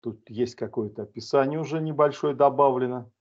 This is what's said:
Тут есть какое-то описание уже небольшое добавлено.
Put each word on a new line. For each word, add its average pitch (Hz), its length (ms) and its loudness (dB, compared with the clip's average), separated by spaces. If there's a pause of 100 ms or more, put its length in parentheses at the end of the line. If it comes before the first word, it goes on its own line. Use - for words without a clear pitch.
Тут 110 280 -10
есть 120 260 -4
какое-то 107 480 -8
описание 139 540 0
уже 156 220 -4
небольшое 147 560 0
добавлено. 127 760 2 (120)